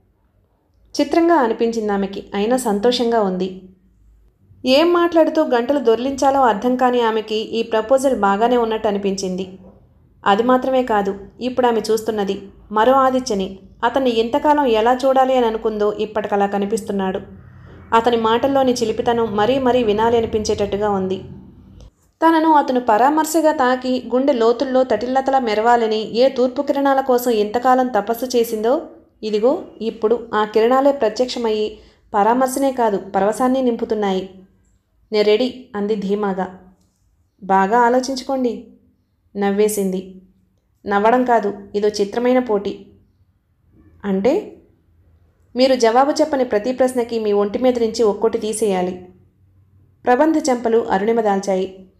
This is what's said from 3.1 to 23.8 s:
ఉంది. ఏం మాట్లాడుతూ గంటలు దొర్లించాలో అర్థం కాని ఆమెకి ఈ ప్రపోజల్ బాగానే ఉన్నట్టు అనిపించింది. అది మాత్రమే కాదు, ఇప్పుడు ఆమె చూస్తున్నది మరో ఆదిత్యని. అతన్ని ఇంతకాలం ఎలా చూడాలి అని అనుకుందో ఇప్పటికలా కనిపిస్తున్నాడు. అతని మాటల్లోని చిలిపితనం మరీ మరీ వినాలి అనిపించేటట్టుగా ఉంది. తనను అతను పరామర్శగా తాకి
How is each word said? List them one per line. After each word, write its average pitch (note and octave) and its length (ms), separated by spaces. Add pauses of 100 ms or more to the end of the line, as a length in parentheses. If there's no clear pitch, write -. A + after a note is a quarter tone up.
ఉంది. F#3 420 (1040)
ఏం D4 260
మాట్లాడుతూ E4 520
గంటలు B3 340
దొర్లించాలో C4+ 640
అర్థం A#3+ 340
కాని B3 240
ఆమెకి A3 340
ఈ A3 280
ప్రపోజల్ A#3 540
బాగానే G3+ 400
ఉన్నట్టు A3 320
అనిపించింది. G3 680 (680)
అది G3+ 160
మాత్రమే B3+ 400
కాదు, G3+ 360 (220)
ఇప్పుడు B3 260
ఆమె A#3 240
చూస్తున్నది G#3 580 (240)
మరో A3 200
ఆదిత్యని. B3+ 680 (260)
అతన్ని B3+ 260
ఇంతకాలం C#4+ 540
ఎలా A#3+ 400
చూడాలి C4 320
అని B3 100
అనుకుందో A3 460
ఇప్పటికలా G#3 540
కనిపిస్తున్నాడు. G3+ 720 (760)
అతని A#3 220
మాటల్లోని B3 560
చిలిపితనం A#3 640
మరీ A3 220
మరీ B3 260
వినాలి A3 320
అనిపించేటట్టుగా G#3+ 760
ఉంది. F#3+ 340 (1040)
తనను D#4+ 260
అతను C#4+ 280
పరామర్శగా D4+ 720
తాకి B3+ 500 (120)